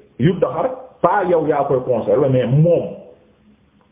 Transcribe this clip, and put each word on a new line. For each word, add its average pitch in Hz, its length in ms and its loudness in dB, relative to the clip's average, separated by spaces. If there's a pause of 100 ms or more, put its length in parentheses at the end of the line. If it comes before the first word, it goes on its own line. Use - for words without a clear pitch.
(180)
yuddaxar, 165 480 0 (340)
pas 190 300 2
yow 160 160 0
yaa 143 180 0
koy 139 220 0
conserver, 127 420 0
mais 127 180 2
moom 147 420 2 (1040)